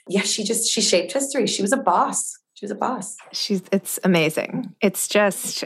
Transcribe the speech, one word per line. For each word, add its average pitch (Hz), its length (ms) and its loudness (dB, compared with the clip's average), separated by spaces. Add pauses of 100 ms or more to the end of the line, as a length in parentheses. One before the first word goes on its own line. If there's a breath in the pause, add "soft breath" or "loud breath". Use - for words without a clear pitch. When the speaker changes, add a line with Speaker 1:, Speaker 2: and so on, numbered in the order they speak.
Speaker 1:
yeah, 185 120 2
she - 240 -2
just, 214 260 0
she 196 120 0
shaped 170 300 2
history. 277 340 0
She - 160 -2
was 196 100 2
a 269 60 4
boss. 190 560 0 (180)
She - 140 -14
was 202 40 -6
a 202 40 -6
boss. 208 420 -6 (160)
Speaker 2:
She's, 190 300 -2 (100)
it's - 320 -2
amazing. 165 800 2
It's - 260 0
just, - 580 0